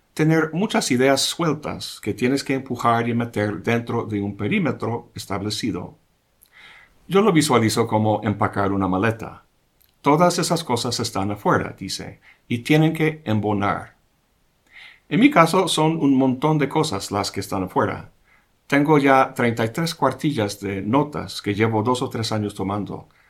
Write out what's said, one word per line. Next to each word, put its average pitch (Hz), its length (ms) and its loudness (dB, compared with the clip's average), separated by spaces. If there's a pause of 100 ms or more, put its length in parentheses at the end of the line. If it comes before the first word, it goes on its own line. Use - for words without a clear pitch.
(180)
tener 160 340 2
muchas 208 380 -2
ideas 131 300 4
sueltas - 800 -4
que 104 120 -4
tienes 131 300 -2
que 139 120 -2
empujar 120 540 0
y 117 60 -2
meter 107 480 -4
dentro 117 420 -4
de 104 160 -4
un 101 160 -6
perímetro 117 800 -4
establecido. 104 840 -6 (1120)
Yo 190 160 4
lo 214 100 4
visualizo 117 540 4
como 107 380 2
empacar 101 480 0
una 98 160 0
maleta. 107 560 -2 (560)
Todas 175 400 4
esas 165 240 -2
cosas 120 340 -2
están 104 320 -4
afuera, 101 480 0
dice, - 420 -12 (280)
y 120 100 -2
tienen 156 360 4
que 156 320 -2
embonar. 104 680 -2 (1120)
En 151 120 2
mi 285 100 8
caso 170 380 6
son 156 300 2
un 139 180 4
montón 131 420 2
de 139 100 0
cosas 151 440 -2
las 101 180 -2
que - 80 -8
están 98 240 -4
afuera. - 480 -2 (560)
Tengo 147 320 4
ya 135 360 4
treinta 117 300 0
y 113 40 0
tres 165 260 -4
cuartillas 127 640 -2
de 98 240 -6
notas 113 580 -2
que 104 140 -4
llevo 110 300 0
dos 123 180 0
o 127 80 -4
tres 113 220 -6
años 104 240 -4
tomando. 98 520 -6 (220)